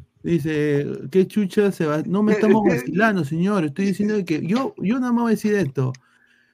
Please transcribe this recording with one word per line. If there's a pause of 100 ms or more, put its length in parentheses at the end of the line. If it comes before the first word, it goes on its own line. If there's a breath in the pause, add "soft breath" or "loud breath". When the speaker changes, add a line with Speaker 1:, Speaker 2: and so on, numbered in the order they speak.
(240)
Speaker 1:
Dice, (260)
"¿Qué
chucha
se
va?".
No
me
estamos
Speaker 2:
<laughs>
Speaker 1:
vacilando,
señor.
Estoy
diciendo
de
que
yo,
yo
nada
más
voy
a
decir
esto. (640 soft breath)